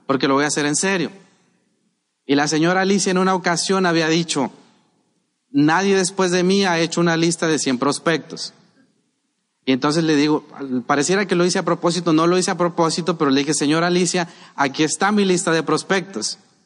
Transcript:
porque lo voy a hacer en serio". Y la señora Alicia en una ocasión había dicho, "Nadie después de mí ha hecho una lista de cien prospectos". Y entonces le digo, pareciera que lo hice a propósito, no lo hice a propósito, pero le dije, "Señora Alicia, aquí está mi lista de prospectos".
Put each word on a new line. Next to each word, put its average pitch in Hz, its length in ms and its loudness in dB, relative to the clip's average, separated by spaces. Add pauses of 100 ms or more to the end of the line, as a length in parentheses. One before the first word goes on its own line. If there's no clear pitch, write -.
porque 135 220 0
lo 135 60 2
voy 143 100 2
a - 20 0
hacer 147 180 -2
en 147 120 -2
serio". 190 340 -2 (1120)
Y 139 100 0
la 143 120 0
señora 165 340 2
Alicia 196 300 2
en 180 80 0
una 190 160 2
ocasión 185 500 0
había 165 220 2
dicho, 160 440 -2 (1000)
"Nadie 165 440 2
después 190 360 0
de 180 120 2
mí 196 220 2
ha 170 140 0
hecho 165 200 -2
una 170 180 2
lista 165 300 0
de 156 120 2
cien 131 180 -2
prospectos". 143 760 -4 (1120)
Y 131 80 0
entonces 147 300 0
le 156 120 2
digo, 151 300 0 (420)
pareciera 160 380 0
que 175 100 -2
lo 175 100 2
hice 185 140 0
a 180 40 -2
propósito, 170 500 0
no 160 120 4
lo 180 120 4
hice 185 140 0
a 175 60 -6
propósito, 165 600 -2
pero 143 140 2
le 139 100 2
dije, 147 120 -2
"Señora 156 340 0
Alicia, 180 400 0 (280)
aquí 139 280 -2
está 190 280 0
mi 208 120 2
lista 180 280 0
de 160 100 2
prospectos". 156 800 -4 (260)